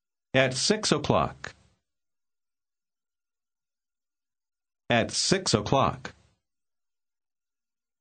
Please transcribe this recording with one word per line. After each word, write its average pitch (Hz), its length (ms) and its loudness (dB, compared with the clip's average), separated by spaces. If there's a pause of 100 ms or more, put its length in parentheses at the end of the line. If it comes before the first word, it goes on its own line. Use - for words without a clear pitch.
(340)
At 131 200 2
six - 380 0
o'clock. 110 640 -2 (3250)
At 117 220 2
six - 440 0
o'clock. 107 600 0 (1900)